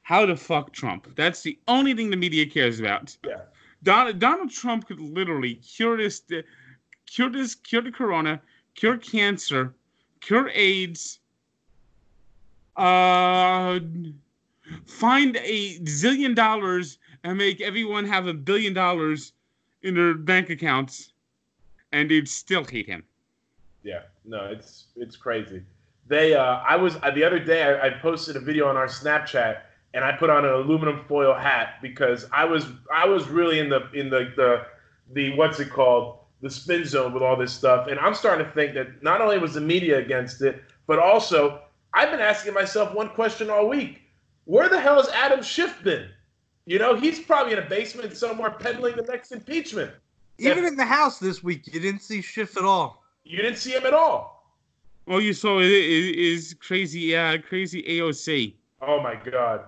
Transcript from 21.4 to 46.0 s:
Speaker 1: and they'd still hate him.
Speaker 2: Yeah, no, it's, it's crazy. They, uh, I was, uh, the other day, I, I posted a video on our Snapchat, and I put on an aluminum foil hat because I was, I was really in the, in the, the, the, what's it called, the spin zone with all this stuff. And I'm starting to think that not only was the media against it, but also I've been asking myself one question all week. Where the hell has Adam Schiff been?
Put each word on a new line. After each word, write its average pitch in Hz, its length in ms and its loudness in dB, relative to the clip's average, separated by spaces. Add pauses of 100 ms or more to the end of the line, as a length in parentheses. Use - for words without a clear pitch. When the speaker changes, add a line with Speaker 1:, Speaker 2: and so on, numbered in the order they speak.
Speaker 1:
and 147 180 0
they'd 151 180 2
still 180 360 -4
hate 113 240 -10
him. 85 160 -12 (800)
Speaker 2:
Yeah, 90 180 -12 (240)
no, 107 200 -12
it's, 110 400 -16 (100)
it's 120 200 -14
crazy. 98 460 -8 (460)
They, 156 260 4
uh, 127 340 2
I 156 80 4
was, 180 280 2
uh, 143 80 2
the 147 120 2
other 175 160 2
day, 160 240 2
I, 139 240 2
I - 40 2
posted 160 440 -4
a 131 40 -6
video 147 280 0
on 135 100 2
our 131 100 0
Snapchat, 139 720 -2 (340)
and 127 100 -2
I 135 80 0
put 156 200 2
on 147 120 6
an 139 80 2
aluminum 147 560 0
foil 139 280 4
hat 127 480 -2
because 123 500 -2
I 151 120 2
was, 160 200 0 (260)
I 165 160 2
was 180 200 2
really 160 320 2
in 147 100 -2
the, 135 240 -2
in 139 160 -6
the, 127 260 -2
the, 123 300 2 (480)
the, 139 220 -2
what's 151 240 2
it 139 100 -6
called, 123 480 2 (240)
the 131 80 -10
spin 170 360 -4
zone 131 280 -2
with 131 100 -2
all 131 140 4
this 123 160 -4
stuff. 123 340 4
And 143 120 -4
I'm 196 160 2
starting 165 300 2
to - 60 -14
think 147 220 0
that 131 300 -6
not 180 180 4
only 208 160 4
was 160 160 -2
the 151 80 -4
media 160 380 2
against 123 420 -4
it, 135 220 0 (240)
but 156 120 4
also 170 600 4 (320)
I've 320 180 4
been 302 80 -4
asking 208 340 0
myself 196 400 0
one 214 160 -4
question 220 400 -4
all 208 200 2
week. - 320 -4 (440)
Where 269 220 6
the 370 120 4
hell 285 180 6
has 262 120 4
Adam 262 320 2
Schiff - 420 -4
been? 131 240 -2 (600)